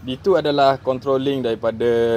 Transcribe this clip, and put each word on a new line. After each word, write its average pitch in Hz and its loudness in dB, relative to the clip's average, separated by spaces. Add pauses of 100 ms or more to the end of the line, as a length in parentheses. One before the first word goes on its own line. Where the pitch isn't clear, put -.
itu 131 -2
adalah 143 2
controlling 135 -2
daripada 117 0